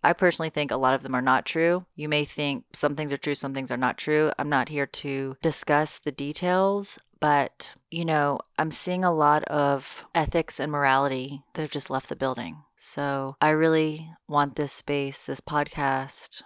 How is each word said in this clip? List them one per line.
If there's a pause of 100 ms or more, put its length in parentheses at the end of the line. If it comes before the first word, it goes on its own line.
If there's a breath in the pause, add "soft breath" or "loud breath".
I
personally
think
a
lot
of
them
are
not
true. (120)
You
may
think
some
things
are
true,
some
things
are
not
true.
I'm
not
here
to
discuss
the
details, (180)
but, (160)
you
know, (180)
I'm
seeing
a
lot
of
ethics
and
morality (120)
that
have
just
left
the
building. (180)
So
I
really (200)
want
this
space,
this
podcast